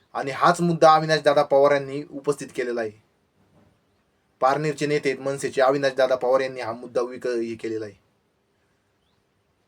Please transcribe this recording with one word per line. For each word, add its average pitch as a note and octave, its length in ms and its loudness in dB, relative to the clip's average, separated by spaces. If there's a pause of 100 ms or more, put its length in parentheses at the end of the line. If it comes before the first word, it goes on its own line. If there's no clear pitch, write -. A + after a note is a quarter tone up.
(140)
आणि C3+ 180 -6
हाच E3+ 300 2
मुद्दा E3 320 4
अविनाश D#3 280 2
दादा C#3+ 220 4
पवार C#3 280 4
यांनी C#3 400 -2
उपस्थित C#3+ 440 -6
केलेला A#2+ 260 -4
आहे. A2 100 -6 (1500)
पारनेरचे C#3+ 460 0
नेते D3 240 -2
आहेत C3 120 -4
मनसेचे, C3+ 400 -4
अविनाश C3+ 320 2
दादा C3 220 2
पवार B2+ 240 2
यांनी C3 220 -4
हा A2+ 100 -6
मुद्दा B2 300 -6
विक-, B2 260 -6
हे A#2 280 -4
केलेला A2 300 -8
आहे. G2+ 140 -18 (1700)